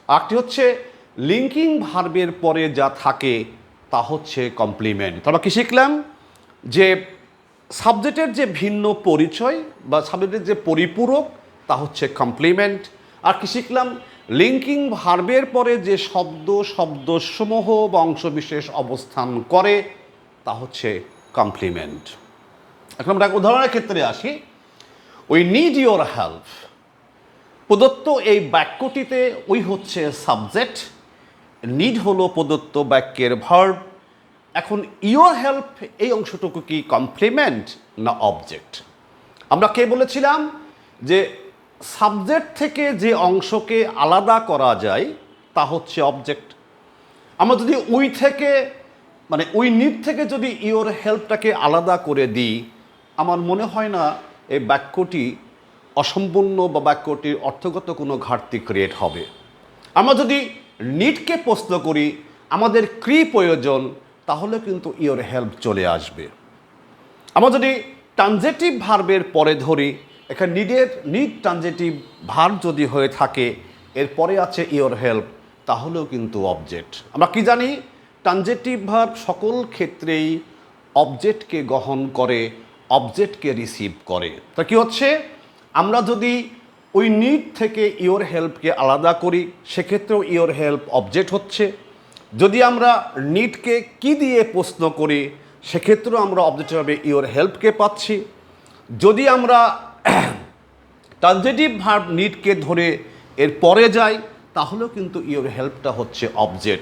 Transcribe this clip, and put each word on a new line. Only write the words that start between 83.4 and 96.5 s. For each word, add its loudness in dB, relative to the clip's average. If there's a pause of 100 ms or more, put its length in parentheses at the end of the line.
রিসিভ -8 (140)
করে। -4 (260)
তা -2
কি 0
হচ্ছে? 2 (680)
আমরা 2
যদি 0 (600)
we 4 (160)
need 2 (160)
থেকে 0 (160)
your 2 (100)
হেল্পকে -4 (140)
আলাদা 4
করি, 0 (320)
সেক্ষেত্রেও -2 (140)
your 4 (100)
হেল্প 0 (180)
অবজেক্ট 0
হচ্ছে। -2 (800)
যদি 6
আমরা 6 (440)
নিডকে 0 (260)
কি 2
দিয়ে 2
প্রশ্ন -2
করি, 0 (440)
সেক্ষেত্রেও -2
আমরা 0
অবজেক্ট -2